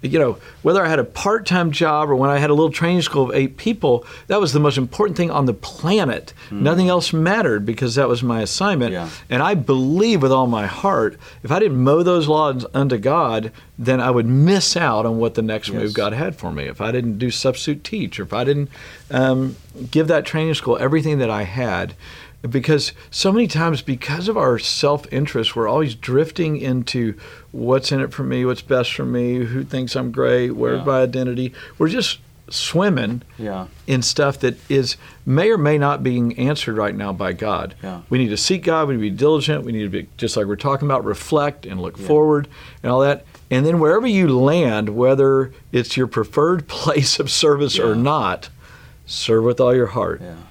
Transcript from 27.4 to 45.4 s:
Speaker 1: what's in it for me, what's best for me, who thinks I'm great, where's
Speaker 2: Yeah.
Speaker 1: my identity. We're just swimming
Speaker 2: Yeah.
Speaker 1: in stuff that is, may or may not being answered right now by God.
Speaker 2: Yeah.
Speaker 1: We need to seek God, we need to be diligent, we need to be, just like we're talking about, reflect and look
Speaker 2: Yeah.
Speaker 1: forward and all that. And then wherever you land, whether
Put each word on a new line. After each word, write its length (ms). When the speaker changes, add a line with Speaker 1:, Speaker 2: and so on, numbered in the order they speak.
Speaker 1:
what's 400
in 80
it 120
for 120
me, 200
what's 180
best 300
for 120
me, 400
who 180
thinks 320
I'm 160
great, 400
where's 300
Speaker 2:
Yeah. 40
Speaker 1:
my 180
identity. 500
We're 100
just 300
swimming 720
Speaker 2:
Yeah. 280
Speaker 1:
in 160
stuff 380
that 180
is, 280
may 260
or 80
may 200
not 240
being 360
answered 380
right 180
now 180
by 200
God. 500
Speaker 2:
Yeah. 180
Speaker 1:
We 80
need 120
to 60
seek 280
God, 240
we 60
need 100
to 60
be 60
diligent, 480
we 80
need 120
to 40
be, 280
just 200
like 100
we're 100
talking 320
about, 160
reflect 600
and 160
look 180
Speaker 2:
Yeah. 80
Speaker 1:
forward 420
and 100
all 80
that. 240
And 140
then 140
wherever 280
you 300
land, 540
whether 640